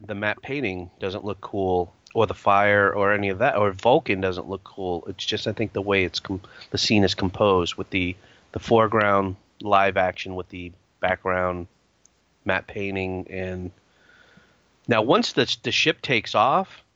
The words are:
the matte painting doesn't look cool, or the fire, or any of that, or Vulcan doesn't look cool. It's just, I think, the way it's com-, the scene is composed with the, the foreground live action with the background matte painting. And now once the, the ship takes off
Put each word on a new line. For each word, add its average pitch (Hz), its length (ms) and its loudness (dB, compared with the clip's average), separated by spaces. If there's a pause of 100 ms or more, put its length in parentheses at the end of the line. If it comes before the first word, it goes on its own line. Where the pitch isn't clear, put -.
the 104 100 -8
matte 104 280 -4
painting 95 560 -6
doesn't 98 260 -6
look 101 160 -8
cool, 90 520 -2 (220)
or 110 120 2
the - 80 -2
fire, 101 580 2
or 101 200 2
any 101 160 0
of 95 100 -4
that, 131 180 2
or 104 160 2
Vulcan 117 480 2
doesn't 92 280 -4
look 95 160 -10
cool. 90 440 -8
It's - 160 -10
just, - 220 -6
I 113 60 -2
think, 104 200 -6
the 98 100 -4
way 98 220 2
it's - 160 -4
com-, 95 200 -6 (300)
the - 80 -4
scene 104 260 4
is 92 100 2
composed 95 600 2
with - 140 -10
the, 90 260 -2 (360)
the 107 60 -6
foreground 104 800 2 (240)
live 98 360 2
action 92 380 -2
with 90 140 -8
the 90 240 -12 (280)
background 90 640 -2 (800)
matte 95 220 -2
painting. 95 640 -6
And 92 420 -8 (1160)
now 113 140 4
once 170 300 2
the, 120 220 2 (100)
the 120 80 -4
ship - 280 0
takes 117 340 -2
off 139 480 2 (140)